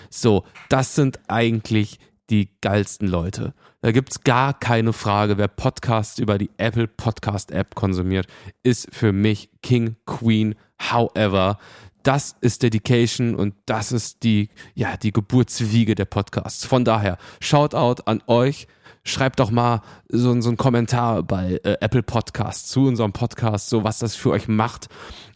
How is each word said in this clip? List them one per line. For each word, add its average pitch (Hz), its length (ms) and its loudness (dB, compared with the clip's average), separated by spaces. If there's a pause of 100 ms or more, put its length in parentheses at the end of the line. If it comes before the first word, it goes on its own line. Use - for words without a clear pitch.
(120)
So, 104 320 2 (260)
das 131 260 0
sind 135 220 0 (100)
eigentlich 113 720 0 (320)
die 104 200 2 (120)
geilsten 101 460 -2
Leute. 87 460 -4 (280)
Da 117 120 2
gibt's 131 320 0
gar 131 280 2
keine 113 400 0
Frage, 104 440 0
wer 104 100 0
Podcasts - 720 -2
über 104 180 0
die 101 200 -2
Apple 113 300 0
Podcast - 640 -4
App - 220 -4
konsumiert, 92 540 -2 (360)
ist - 300 0
für 107 200 2
mich 104 360 0 (140)
King, 117 320 0 (100)
Queen, 110 480 0 (380)
however. 101 680 2 (460)
Das 139 380 0
ist - 200 0
Dedication 117 720 2
und 98 220 -2 (100)
das 110 280 -4
ist - 300 -6
die, 107 260 2 (260)
ja, - 220 -4
die 104 160 -4
Geburtswiege 113 840 2
der 98 100 -2
Podcasts. - 600 -4
Von 127 180 2
daher, 104 340 2 (220)
Shoutout 143 680 2
an 110 220 0
euch. 123 400 2 (400)
Schreibt - 320 -2
doch 113 120 2
mal 120 300 2 (280)
so, 120 320 2
so 117 80 0
einen 117 80 0
Kommentar 120 640 0
bei, 90 420 -2
äh, 101 160 0
Apple 113 220 0
Podcasts - 680 -6
zu 135 160 2
unserem 110 260 0
Podcast, 110 560 -4
so 110 140 2
was 110 160 -2
das 117 160 -4
für - 160 0
euch - 160 0
macht 110 400 -2 (480)